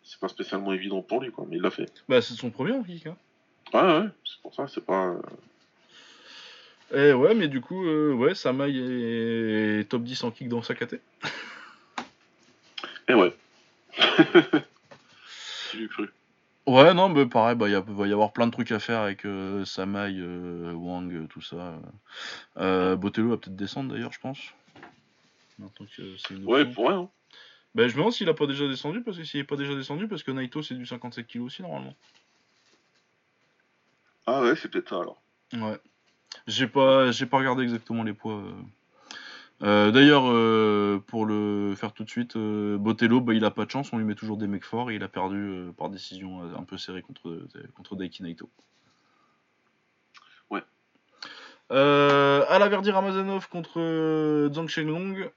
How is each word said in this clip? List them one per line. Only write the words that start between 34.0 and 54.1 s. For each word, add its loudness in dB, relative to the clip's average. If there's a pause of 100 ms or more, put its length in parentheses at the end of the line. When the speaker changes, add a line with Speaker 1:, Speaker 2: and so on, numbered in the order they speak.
Speaker 1:
Ah 0
ouais, 4
c'est -12
peut-être -6
ça, -6
alors. -10 (320)
Speaker 2:
Ouais. -6 (680)
J'ai -2
pas, 6
j'ai -2
pas 0
regardé 0
exactement -4
les -4
poids, -10
euh. -12 (1080)
Euh, 4
d'ailleurs, 8
euh, 4
pour -4
le -2
faire -8
tout -14
de -12
suite, -8
euh, -2
Botello, 2
bah, 0
il 2
a 2
pas -6
de -12
chance, -8
on -4
lui -2
met -4
toujours -8
des -6
mecs -8
forts, -6
et -6
il -8
a -12
perdu, -6
euh, -8
par -10
décision, -14
euh, -12
un -12
peu -14
serrée -12
contre, -14 (380)
contre -16
Daiki -12
Naito. -14 (2000)
Speaker 1:
Ouais. -8 (1080)
Speaker 2:
Euh, 6
Alaverdi 4
Ramazanov -2
contre, -8
euh, 0